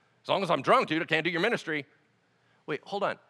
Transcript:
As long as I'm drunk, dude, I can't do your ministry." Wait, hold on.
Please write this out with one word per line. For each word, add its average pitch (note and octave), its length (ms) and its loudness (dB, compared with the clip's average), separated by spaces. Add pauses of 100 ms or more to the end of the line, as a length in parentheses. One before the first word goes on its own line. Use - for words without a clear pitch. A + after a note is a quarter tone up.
(240)
As - 60 -6
long E3+ 120 2
as F3 80 -2
I'm D3+ 120 0
drunk, G3+ 260 4
dude, D#3+ 140 -2
I E3 40 -6
can't D#3 200 0
do F3 40 -2
your E3+ 120 -2
ministry." E3+ 440 -2 (800)
Wait, D3+ 200 -6
hold G3 180 -6
on. C#3+ 160 -2 (100)